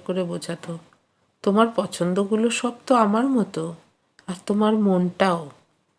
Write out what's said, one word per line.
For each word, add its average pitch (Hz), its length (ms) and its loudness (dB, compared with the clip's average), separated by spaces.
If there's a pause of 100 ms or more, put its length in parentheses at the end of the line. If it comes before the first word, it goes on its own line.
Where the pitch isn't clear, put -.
করে 180 180 -4
বোঝাতো, 170 540 -10 (640)
"তোমার 208 240 4 (100)
পছন্দগুলো 202 760 0
সব 240 220 -4 (140)
তো 269 80 4
আমার 226 340 2
মতো, 170 460 -2 (520)
আর 180 80 -8 (120)
তোমার 214 280 2
মনটাও, 180 760 0 (480)